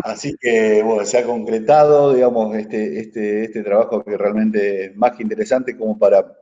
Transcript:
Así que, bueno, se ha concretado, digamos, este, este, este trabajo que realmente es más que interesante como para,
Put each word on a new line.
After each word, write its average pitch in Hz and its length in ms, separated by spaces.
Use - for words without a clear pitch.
Así - 360
que, 220 420
bueno, 107 220
se 123 140
ha 120 60
concretado, 135 880
digamos, 117 420
este, 107 440
este, 107 440
este 110 180
trabajo 104 400
que 101 140
realmente 101 720
es 95 100
más 120 180
que - 80
interesante 110 540
como 107 220
para, 98 260